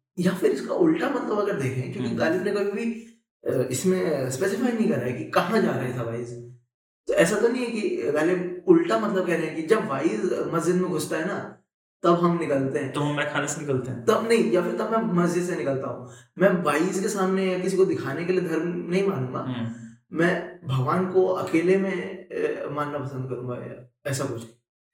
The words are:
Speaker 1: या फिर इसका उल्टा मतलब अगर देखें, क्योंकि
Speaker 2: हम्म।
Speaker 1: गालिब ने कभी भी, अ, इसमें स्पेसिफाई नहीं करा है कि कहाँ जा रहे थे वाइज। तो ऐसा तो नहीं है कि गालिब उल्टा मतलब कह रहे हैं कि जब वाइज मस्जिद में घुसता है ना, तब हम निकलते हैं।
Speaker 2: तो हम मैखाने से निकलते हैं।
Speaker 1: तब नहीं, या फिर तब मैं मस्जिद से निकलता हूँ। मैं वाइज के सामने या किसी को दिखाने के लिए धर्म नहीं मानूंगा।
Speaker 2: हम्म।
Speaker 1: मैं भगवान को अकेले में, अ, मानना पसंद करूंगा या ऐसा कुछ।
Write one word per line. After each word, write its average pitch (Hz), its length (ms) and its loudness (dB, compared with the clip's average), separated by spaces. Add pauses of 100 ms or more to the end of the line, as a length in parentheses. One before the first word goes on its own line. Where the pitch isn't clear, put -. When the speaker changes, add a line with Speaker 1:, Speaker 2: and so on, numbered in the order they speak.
(180)
Speaker 1:
या 180 140 2
फिर - 180 2
इसका - 240 -2
उल्टा 175 360 4
मतलब 226 280 -2
अगर 202 140 0
देखें, 131 400 -2
क्योंकि - 160 -4
Speaker 2:
हम्म। - 100 -2
Speaker 1:
गालिब 175 240 2
ने 202 100 0
कभी 208 320 -2
भी, 226 80 -2 (540)
अ, 127 240 0
इसमें 160 600 0
स्पेसिफाई 226 420 0
नहीं 214 160 2
करा 127 180 0
है - 60 -2
कि - 120 -6
कहाँ 190 380 2
जा 175 80 2
रहे 127 240 -2
थे 120 100 -4
वाइज। 117 240 -6 (800)
तो - 60 2
ऐसा - 220 4
तो 220 120 4
नहीं 254 160 0
है 226 60 -4
कि 190 420 -2
गालिब 175 540 0
उल्टा 185 320 6
मतलब 185 280 0
कह 170 100 2
रहे 160 100 -2
हैं 151 100 -6
कि 160 60 -4
जब - 260 2
वाइज 160 680 0
मस्जिद 170 220 2
में 180 140 2
घुसता 156 260 -2
है 165 120 -2
ना, - 320 -8 (420)
तब 170 120 6
हम 170 240 2
निकलते 139 400 0
हैं। 131 140 -6
Speaker 2:
तो 147 80 -2
हम 147 160 0
मैखाने 143 320 -2
से 165 120 -6
निकलते 131 300 -2
हैं। 117 140 -8
Speaker 1:
तब 220 240 2
नहीं, 220 220 4
या 180 120 2
फिर - 100 -2
तब 220 180 -2
मैं 175 340 2
मस्जिद 175 200 0
से 170 120 -4
निकलता 131 320 -2
हूँ। - 200 -10 (300)
मैं 185 240 4
वाइज 160 380 0
के 214 80 0
सामने 190 440 0
या 180 60 -2
किसी 185 180 0
को 185 80 6
दिखाने 170 400 -2
के 180 80 0
लिए 180 80 2
धर्म 165 280 -2
नहीं 175 400 0
मानूंगा। 127 300 -2
Speaker 2:
हम्म। 120 360 -4 (380)
Speaker 1:
मैं 175 540 0
भगवान 160 460 0
को 185 140 4
अकेले 180 500 2
में, 190 520 -4
अ, - 420 -4
मानना 143 280 -4
पसंद 127 320 -6
करूंगा 123 260 -6
या - 340 -14 (160)
ऐसा 139 180 -2
कुछ। 113 180 -6 (520)